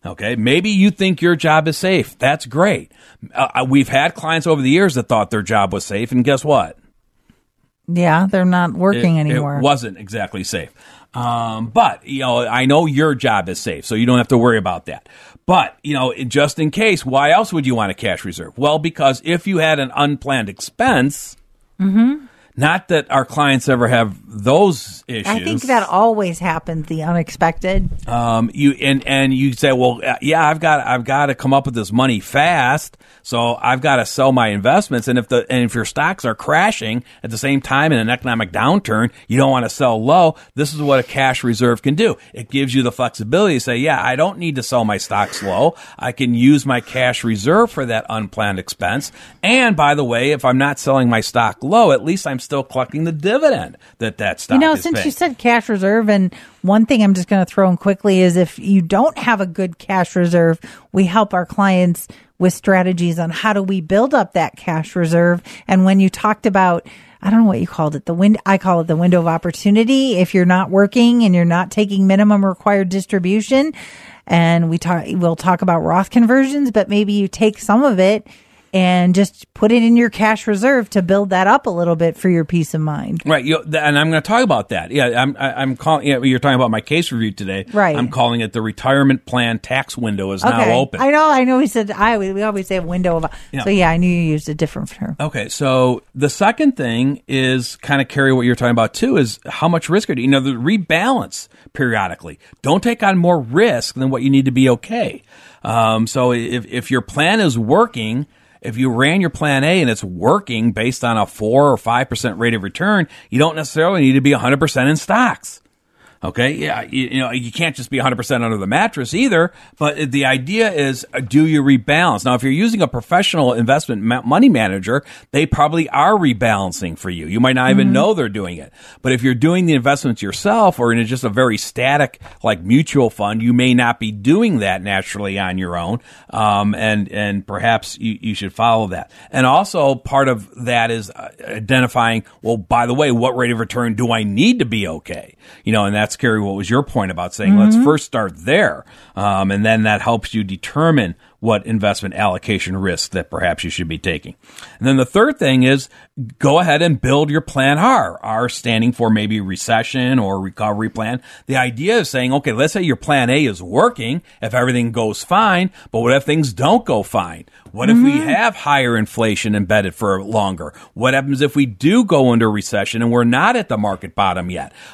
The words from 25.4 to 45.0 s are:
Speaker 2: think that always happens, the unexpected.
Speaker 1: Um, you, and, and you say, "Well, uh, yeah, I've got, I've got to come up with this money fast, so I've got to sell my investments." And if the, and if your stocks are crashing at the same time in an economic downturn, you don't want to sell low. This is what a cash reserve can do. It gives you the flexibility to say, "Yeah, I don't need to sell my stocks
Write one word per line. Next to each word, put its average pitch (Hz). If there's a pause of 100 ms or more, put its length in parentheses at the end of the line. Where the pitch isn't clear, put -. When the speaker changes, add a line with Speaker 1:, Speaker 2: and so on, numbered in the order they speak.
Speaker 2:
think -
that 247
always 202
happens, 165
the 160
unexpected. 170 (200)
Speaker 1:
Um, 117
you, 143
and, 135
and 135
you 131
say, 135
"Well, 123
uh, 123
yeah, 160
I've 156
got, 151
I've 123
got 139
to 135
come 135
up 135
with 123
this 101
money 123
fast, 147 (240)
so 120
I've 127
got 139
to 127
sell 135
my 120
investments." 120
And 123
if 113
the, 120
and 127
if 117
your 113
stocks 165
are 113
crashing 139 (180)
at 113
the 113
same 139
time 139
in 123
an 110
economic 117
downturn, 113 (160)
you 113
don't 139
want 127
to 107
sell 113
low. 160 (220)
This 147
is 151
what 139
a 120
cash 135
reserve 120
can 143
do. 196 (180)
It 113
gives 135
you 135
the 120
flexibility 131
to 123
say, 120
"Yeah, 135
I 127
don't 180
need 165
to 123
sell 120
my 104
stocks 101